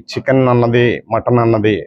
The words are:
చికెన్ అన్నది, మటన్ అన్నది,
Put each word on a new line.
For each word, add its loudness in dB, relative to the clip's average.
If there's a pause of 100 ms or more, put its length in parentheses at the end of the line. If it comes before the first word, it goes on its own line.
(120)
చికెన్ 0
అన్నది, 2 (260)
మటన్ 0
అన్నది, 0 (120)